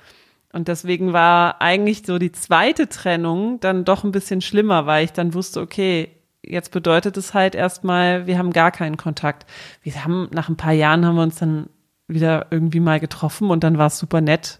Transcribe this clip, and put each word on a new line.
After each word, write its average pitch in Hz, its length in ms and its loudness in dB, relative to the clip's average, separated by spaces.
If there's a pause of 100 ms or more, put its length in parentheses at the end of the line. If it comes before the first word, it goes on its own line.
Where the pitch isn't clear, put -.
(540)
Und 170 140 -6
deswegen 180 460 -2
war 175 480 4
eigentlich 208 440 0
so 180 120 -2
die 175 140 -2
zweite 240 580 0
Trennung 180 720 -2
dann 185 240 0
doch 196 180 2
ein 202 80 -2
bisschen 190 300 -2
schlimmer, 202 440 2
weil 151 200 2
ich 165 80 -8
dann 170 200 -2
wusste, 180 280 -6
okay, 175 480 -2 (340)
jetzt - 280 -8
bedeutet 180 440 2
es - 180 -10
halt 190 220 2
erstmal, 180 720 0
wir 180 100 0
haben 180 140 0
gar 170 200 4
keinen 156 260 -6
Kontakt. - 480 -6 (380)
Wir 139 200 -10
haben, 175 300 -2
nach 160 160 -6
ein 160 80 -2
paar 160 160 0
Jahren 156 320 4
haben 170 100 2
wir 165 80 2
uns 160 120 -2
dann 156 320 -2 (400)
wieder 160 420 0
irgendwie 165 320 0
mal 160 180 2
getroffen 160 520 -4
und 165 120 2
dann 160 140 4
war's 151 220 2
super 165 200 0
nett, 160 400 0